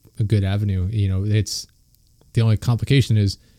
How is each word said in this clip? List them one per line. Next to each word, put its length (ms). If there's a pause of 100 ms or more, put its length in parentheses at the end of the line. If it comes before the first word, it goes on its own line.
(200)
a 20
good 220
avenue." 480
You 160
know, 160
it's, 420 (680)
the 80
only 140
complication 600
is 220 (200)